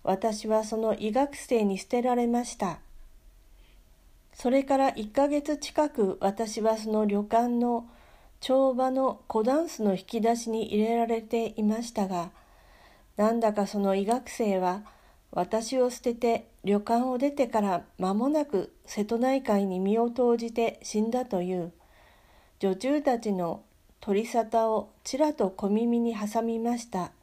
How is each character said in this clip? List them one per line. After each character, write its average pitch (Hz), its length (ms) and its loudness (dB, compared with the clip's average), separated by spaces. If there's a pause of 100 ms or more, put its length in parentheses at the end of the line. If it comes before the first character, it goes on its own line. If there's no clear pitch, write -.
私 214 460 -2
は 220 160 2
そ 220 140 -4
の 220 180 0
医 214 160 -4
学 285 240 0
生 226 280 0
に 196 140 2
捨 - 80 -10
て 240 160 0
ら 247 140 2
れ 240 100 2
ま 240 180 0
し - 140 -12
た。 180 220 -4 (1600)
そ 240 140 0
れ 269 120 4
か 269 140 2
ら 269 120 4
一 220 180 -6
ヶ 277 200 2
月 294 300 0
近 294 320 -2
く、 202 320 0
私 214 400 -2
は 220 160 2
そ 214 140 -4
の 214 160 2
旅 202 160 0
館 233 320 2
の 240 340 0 (500)
帳 262 360 2
場 262 160 0
の 262 340 0
小 220 160 0
ダ 254 160 2
ン 330 100 0
ス - 140 -10
の 208 140 2
引 170 100 -8
き 226 160 -4
出 226 140 4
し 226 160 -8
に 220 240 -4
入 214 100 4
れ 233 100 0
ら 233 120 2
れ 226 160 -2
て 226 340 -4
い 214 60 -2
ま 220 180 0
し 233 100 -10
た 196 160 -2
が、 175 220 -4 (840)
な 214 160 2
ん 233 80 0
だ 220 140 2
か 208 120 0
そ 208 140 -6
の 196 160 2
医 196 100 0
学 233 240 -2
生 202 300 -2
は、 185 240 -2 (480)
私 220 480 -2
を 247 100 4
捨 240 120 -10
て 240 120 -2
て 233 340 -2 (160)
旅 202 180 2
館 233 240 0
を 254 120 -2
出 285 140 2
て 277 160 0
か 226 140 0
ら 185 200 0 (160)
間 185 160 0
も 240 160 0
な 302 160 2
く - 300 -4 (100)
瀬 208 200 -4
戸 233 120 -2
内 262 240 2
海 202 240 2
に 185 140 -2
身 202 180 2
を 233 140 2
投 240 260 2
じ 233 160 -6
て 233 300 -2
死 214 180 -2
ん 220 80 0
だ 247 160 -2
と 190 160 -2
い 180 180 -2
う、 170 140 -6 (840)
女 190 160 2
中 277 260 0
た 262 160 2
ち 214 160 -2
の 180 300 -4 (380)
取 202 200 2
り 233 60 -6
沙 233 160 0
汰 226 240 2
を 214 240 -2 (120)
ち - 140 -6
ら 302 160 2
と 202 160 0
小 - 180 -4
耳 233 320 2
に 233 160 -2
挟 208 280 -4
み 226 160 -2
ま 233 180 -2
し - 140 -12
た。 180 200 -4 (120)